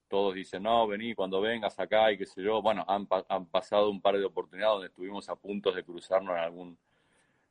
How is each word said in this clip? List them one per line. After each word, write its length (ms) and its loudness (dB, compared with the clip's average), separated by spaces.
todos 280 0
dicen, 280 -8
"No, 240 4
vení 280 -6
cuando 260 -2
vengas 380 -2
acá", 340 4
y 40 -4
qué 80 -8
sé 180 -10
yo. 180 2
Bueno, 260 2
han 200 0
pa-, 200 0
han 200 -2
pasado 420 2
un 120 -2
par 160 4
de 60 0
oportunidades 520 0
donde 120 -4
estuvimos 420 -10
a 60 -8
puntos 400 -2
de 80 -6
cruzarnos 540 -2
en 60 -2
algún, 340 -8